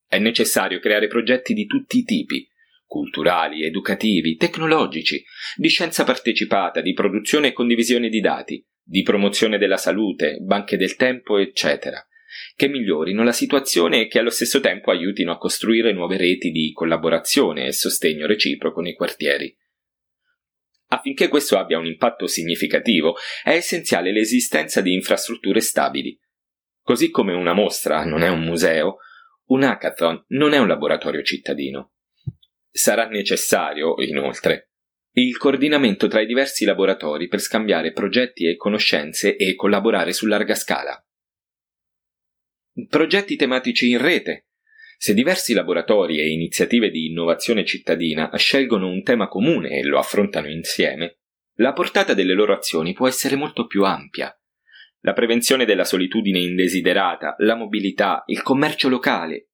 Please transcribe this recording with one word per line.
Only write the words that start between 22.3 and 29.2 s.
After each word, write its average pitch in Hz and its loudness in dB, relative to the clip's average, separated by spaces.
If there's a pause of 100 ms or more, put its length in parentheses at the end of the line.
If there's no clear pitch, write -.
è - 2
essenziale 156 0
l'esistenza 120 0
di 92 2
infrastrutture 98 0
stabili. 69 -2 (640)
Così 127 2
come 98 0
una 87 0
mostra 80 0
non 80 0
è 85 4
un 82 0
museo, 82 0 (500)